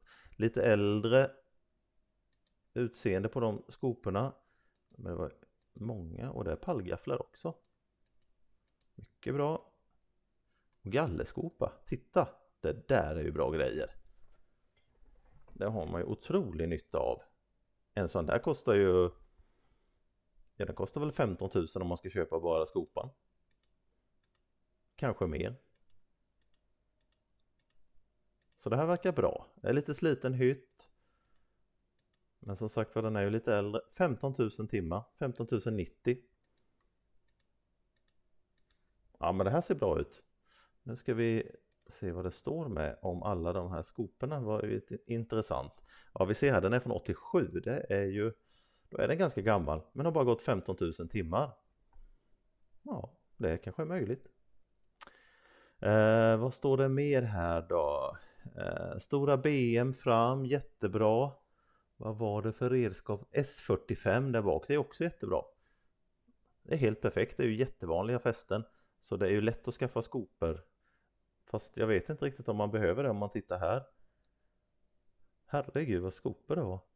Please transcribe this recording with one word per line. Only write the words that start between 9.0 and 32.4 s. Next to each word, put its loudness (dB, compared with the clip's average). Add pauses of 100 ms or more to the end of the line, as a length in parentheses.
bra. -4 (1080)
Och -8
gallerskopa. -2 (120)
Titta, 0 (320)
det -4
där 2
är -4
ju -4
bra 0
grejer. -2 (1600)
Det -4
har -2
man -4
ju -4
otrolig -2
nytta -4
av. -2 (720)
En -2
sån -2
där 2
kostar 0
ju... 6 (1500)
Ja, -6
den -8
kostar -6
väl -2
femtontusen -2
om -4
man -4
ska -14
köpa -2
bara 2
skopan. -4 (1900)
Kanske -2
mer. -2 (3000)
Så -6
det 4
här 4
verkar 2
bra. 0
Det -8
är 4
lite 0
sliten 2
hytt. 0 (1500)
Men -10